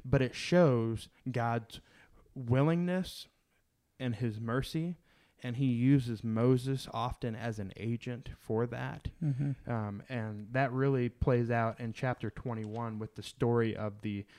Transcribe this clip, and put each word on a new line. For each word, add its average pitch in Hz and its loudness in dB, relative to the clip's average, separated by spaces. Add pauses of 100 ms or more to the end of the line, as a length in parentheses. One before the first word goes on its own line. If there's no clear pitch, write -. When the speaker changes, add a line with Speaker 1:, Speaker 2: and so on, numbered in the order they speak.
Speaker 1:
but 131 4
it 123 -2
shows 123 4 (220)
God's 117 -2 (540)
willingness 165 0 (720)
and 123 -2
his 110 -2
mercy, 135 -2 (460)
and 123 -6
he 135 2
uses 120 4
Moses 123 2
often 117 -4
as 110 -6
an 95 -8
agent 117 -6 (100)
for 113 -2
that. 123 -6 (160)
Speaker 2:
Mm-hmm. 139 -2
Speaker 1:
Um, 104 -4
and 107 -8
that 127 0
really 131 2
plays 120 2
out 113 0
in 117 -4
chapter 123 -4
twenty-one 110 -6
with 110 -8
the 104 -12
story 117 2
of 104 -6
the 101 -4 (120)